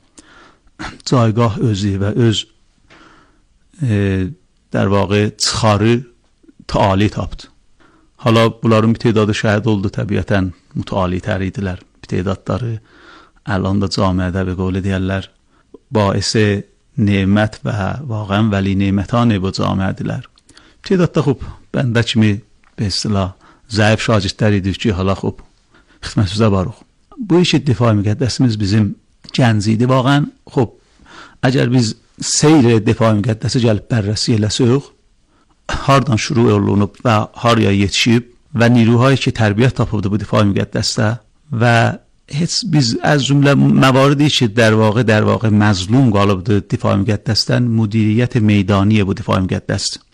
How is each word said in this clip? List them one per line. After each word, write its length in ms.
caygah 500
özü 440
və 120
öz, 300
e, 240
dər 200
vaqe 320
çıxarı 580
taali 420
tapdı. 400
Hala 420
bunların 320
bir 60
tedadı 360
şəhid 320
oldu, 240
təbiətən 540
mütali 500
tər 240
idilər. 380
Bir 80
tedadları 680
əlanda 500
camiədə, 560
bir 80
qovli 240
deyərlər, 480
baisi 760
nemət 640
və 140
vaqən 400
vəli 320
nemətani 640
bu 100
camiədilər. 720
Tedadda 420
xub, 180
bəndə 340
kimi, 300
be 100
istilah, 460
zəif 320
şagirdlər 560
idi 160
ki, 240
hala 240
xub, 240
xidmət 320
üzrə 200
varıq. 280
Bu 260
işi 160
Difa 320
Müqəddəsimiz 640
bizim 380
gənc 320
idi. 160
Vaqən, 460
xub, 300
əgər 240
biz 240
seyr 600
Difa 320
Müqəddəsi 560
gəlib 240
bərrəsi 460
eləsək, 560
hardan 480
şuru 360
olunub 480
və 160
haraya 400
yetişib 580
və 200
niruhayı 480
ki, 160
tərbiyyət 460
tapıbdı 320
bu 80
Difa 240
Müqəddəsdə 680
və 260
heç 360
biz, 360
az 260
cümlə 300
məvaridi 760
ki, 220
dər 260
vaqe, 280
dər 200
vaqe 240
məzlum 640
qalıbdı 500
Difa 340
Müqəddəsdən, 680
müdiriyyət 760
meydaniyə 640
bu 100
Difa 240
Müqəddəs. 480